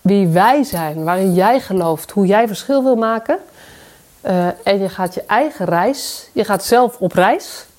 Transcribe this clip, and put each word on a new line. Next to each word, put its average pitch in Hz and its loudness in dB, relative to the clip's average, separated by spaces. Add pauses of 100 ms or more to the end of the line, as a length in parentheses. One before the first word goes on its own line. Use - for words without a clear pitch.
wie 202 2
wij 214 4
zijn, 160 -6
waarin 185 0
jij 214 4
gelooft, 170 -2
hoe 202 0
jij 208 2
verschil 262 -2
wil 262 2
maken, 226 -2 (880)
eh, 180 0 (160)
en 202 0
je 190 -2
gaat 180 -6
je - -8
eigen 247 0
reis, 180 -2
je 180 -2
gaat 196 -2
zelf 240 2
op 180 -2
reis 202 0 (120)